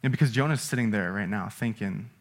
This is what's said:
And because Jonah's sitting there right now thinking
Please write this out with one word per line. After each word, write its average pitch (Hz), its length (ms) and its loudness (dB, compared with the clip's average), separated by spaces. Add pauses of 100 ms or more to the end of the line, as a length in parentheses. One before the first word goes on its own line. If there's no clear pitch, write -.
And 135 100 2
because 139 180 4
Jonah's 139 300 2
sitting 120 300 0
there 95 200 0
right 98 180 -2
now 98 200 -4
thinking 107 640 -4 (100)